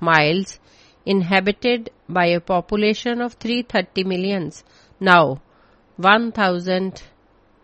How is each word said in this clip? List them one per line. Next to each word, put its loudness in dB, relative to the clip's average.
miles 2
inhabited 0
by 0
a 0
population -2
of -6
three -6
thirty -4
millions, -4
now 4
one 2
thousand -2